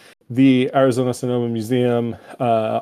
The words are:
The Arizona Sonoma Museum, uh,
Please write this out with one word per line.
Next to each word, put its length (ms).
The 440
Arizona 380
Sonoma 380
Museum, 680
uh, 420